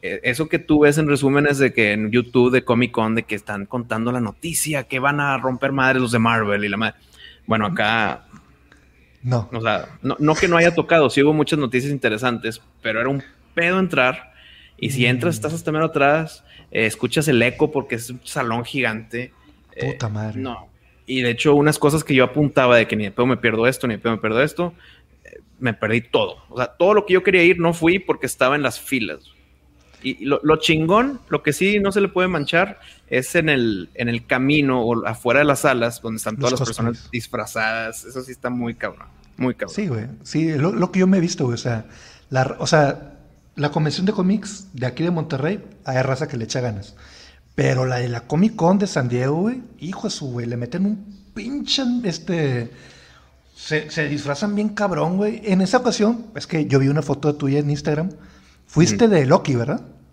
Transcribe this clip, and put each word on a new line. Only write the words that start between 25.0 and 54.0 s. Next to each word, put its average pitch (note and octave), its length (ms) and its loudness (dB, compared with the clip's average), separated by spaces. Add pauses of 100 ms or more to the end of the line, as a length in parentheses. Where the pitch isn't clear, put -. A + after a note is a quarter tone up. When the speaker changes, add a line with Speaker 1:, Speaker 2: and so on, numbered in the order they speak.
Speaker 1:
eh, - 140 -20 (200)
me B2 140 -2
perdí A2+ 300 -2
todo. G2+ 340 -2 (140)
O - 80 -14
sea, B2 80 -2
todo F#3+ 280 2
lo G3+ 120 2
que F3+ 80 2
yo F#3 80 4
quería F#3 220 4
ir F3 160 6
no E3+ 120 2
fui E3+ 260 2
porque - 280 -4
estaba C3 300 2
en D3 60 -2
las B2+ 160 -2
filas. G2 420 -6 (840)
Y, C3 200 -8
y A#2 40 -6
lo, C#3 160 0
lo D#3 140 4
chingón, F3 640 2 (100)
lo D3+ 120 -2
que D3+ 100 0
sí G3+ 280 2
no G3 120 0
se G#3 80 0
le G3 80 2
puede F#3 200 0
manchar, F3 500 -2 (300)
es B2+ 260 -2
en D#3+ 140 2
el, A2+ 460 0
en A#2+ 140 -4
el A#2 180 -4
camino C3+ 560 2
o A2+ 240 -2
afuera A#2 340 0
de D3 60 4
las C#3 140 2
salas, A#2+ 420 0
donde A2 160 -6
están G#2+ 180 -6
todas B2 160 0
Speaker 2:
Los B2+ 80 -2
Speaker 1:
las B2 80 -2
personas A2+ 240 -2
Speaker 2:
cosplays. - 200 -14
Speaker 1:
disfrazadas. A2+ 920 -6
Eso B2+ 180 -12
sí C3 100 -16
está B2 180 -8
muy A#2+ 240 -6
cabrón, G2 320 -10 (300)
muy B2+ 180 -2
cabrón. F#2+ 200 -10
Speaker 2:
Sí, G3+ 120 -4
güey. A2+ 180 -4 (180)
Sí, D#3 320 -2
lo, D#3 180 0
lo F3 200 -2
que F#3+ 80 0
yo F#3 60 4
me F#3+ 120 4
he - 20 2
visto, E3+ 240 -2
güey. A#2+ 100 0
O A2+ 40 -6
sea, A2+ 280 -6 (440)
la, C3 280 -2
o E3 80 -4
sea, - 480 0 (400)
la D3 160 -2
convención D#3 360 -2
de G#3+ 60 2
cómics G3 600 -2
de B2 120 -4
aquí B2 180 -4
de F3 80 0
Monterrey, D#3+ 480 -4 (240)
hay C3 180 -2
raza C3 260 -2
que C#3+ 80 -8
le A2+ 80 -4
echa B2+ 160 -4
ganas. G#2+ 340 -6 (600)
Pero C3 320 0
la B2+ 100 -2
de B2 140 -4
la A#2+ 160 -8
Comic F#3 280 2
Con F3+ 240 4
de G3 80 0
San C3 220 -2
Diego, B2+ 280 0
güey, A3+ 260 -2 (180)
hijo F#3 280 -10
de - 20 -4
su, - 200 -10
güey, A#2+ 160 -6
le A#2 120 -6
meten D3 260 -4
un - 480 -6
pinche, C4+ 500 -4 (220)
este, D#3 640 -2 (840)
se, D3+ 360 -6
se D3+ 200 -2